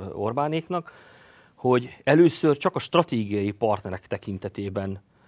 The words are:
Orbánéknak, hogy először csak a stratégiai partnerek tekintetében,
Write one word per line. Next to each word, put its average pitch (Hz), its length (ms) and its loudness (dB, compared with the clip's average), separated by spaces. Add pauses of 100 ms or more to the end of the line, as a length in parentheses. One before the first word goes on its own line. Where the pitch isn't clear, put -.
(120)
Orbánéknak, 151 800 -4 (640)
hogy 123 500 0
először 156 520 4
csak 180 180 -2
a 151 40 -4
stratégiai 104 720 0
partnerek 101 560 -4
tekintetében, 98 960 -8 (260)